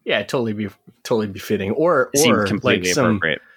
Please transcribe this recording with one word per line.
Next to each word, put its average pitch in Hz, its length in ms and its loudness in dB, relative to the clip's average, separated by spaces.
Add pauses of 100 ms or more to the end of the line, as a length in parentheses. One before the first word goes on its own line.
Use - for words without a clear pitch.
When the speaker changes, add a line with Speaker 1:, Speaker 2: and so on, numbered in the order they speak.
Speaker 1:
Yeah, 117 180 -2
totally 113 300 -2
be, 104 160 -6 (360)
totally 107 240 -2
be 95 100 -12
fitting. 98 340 -2
Or, 151 400 2
Speaker 2:
It 139 80 2
seemed 120 160 4
Speaker 1:
or 107 100 2
Speaker 2:
completely 101 420 0
Speaker 1:
like 87 60 2
some, 95 120 2
Speaker 2:
appropriate. 92 340 0 (160)